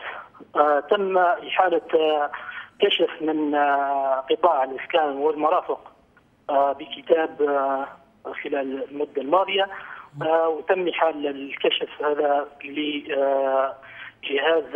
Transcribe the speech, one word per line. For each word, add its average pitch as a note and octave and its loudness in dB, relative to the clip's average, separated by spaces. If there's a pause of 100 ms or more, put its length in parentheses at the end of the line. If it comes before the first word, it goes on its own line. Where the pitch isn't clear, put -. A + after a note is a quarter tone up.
(560)
آه، D3 4
تم F#3+ 0
إحالة، E3+ 2 (120)
آه، D#3 2 (480)
كشف - 2
من، D#3 0
آه، C#3 2
قطاع C3+ 4
الإسكان C#3+ -2
والمرافق، D3+ -2 (580)
آه، C#3 2
بكتاب، D#3 0
آه، C#3 0 (580)
خلال C3+ -4
المدة C#3+ -6
الماضية، F#3+ 2 (540)
آه، E3 4
وتم F3 0
إحالة D3 -2
الكشف C#3 -4
هذا C#3+ 2 (160)
لجهاز، C#3 -2 (120)